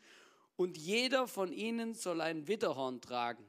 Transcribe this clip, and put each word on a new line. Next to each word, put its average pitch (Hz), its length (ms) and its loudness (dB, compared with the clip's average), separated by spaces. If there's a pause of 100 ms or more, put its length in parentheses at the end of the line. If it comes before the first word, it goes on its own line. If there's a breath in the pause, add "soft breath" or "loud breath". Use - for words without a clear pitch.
(560 loud breath)
und 175 200 2
jeder 233 520 2
von 190 240 -2
ihnen 226 420 -2
soll 175 260 -2
ein 160 280 -2
Widderhorn 139 540 0
tragen. 120 460 -2